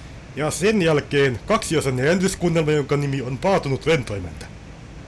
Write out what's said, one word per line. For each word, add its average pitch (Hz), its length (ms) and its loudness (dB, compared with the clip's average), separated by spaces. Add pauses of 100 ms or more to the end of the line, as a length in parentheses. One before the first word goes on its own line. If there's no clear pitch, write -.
(360)
Ja 143 140 -2
sen 208 320 2
jälkeen 139 640 2
kaksiosainen 135 600 2
jännityskuunnelma, 170 640 2
jonka 147 260 2
nimi 139 260 -2
on 123 160 -4
Paatunut 170 480 0
lentoemäntä. 101 600 -2 (600)